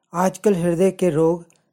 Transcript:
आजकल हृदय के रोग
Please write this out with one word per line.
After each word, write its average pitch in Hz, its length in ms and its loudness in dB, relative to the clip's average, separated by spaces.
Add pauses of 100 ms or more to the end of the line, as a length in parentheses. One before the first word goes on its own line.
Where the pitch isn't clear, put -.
(140)
आजकल 190 400 0
हृदय 175 360 0
के 185 200 -2
रोग 160 340 0 (280)